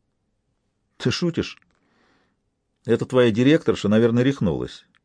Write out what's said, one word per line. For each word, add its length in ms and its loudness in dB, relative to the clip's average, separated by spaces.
«Ты 140 -2
шутишь? 460 -4
Это 200 0
твоя 260 2
директорша, 560 0
наверное, 360 2
рехнулась. 640 -4